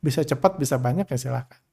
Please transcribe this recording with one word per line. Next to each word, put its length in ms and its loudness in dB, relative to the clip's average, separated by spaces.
bisa 240 0
cepat, 320 2
bisa 240 0
banyak, 240 0
ya 120 -4
silahkan. 440 -6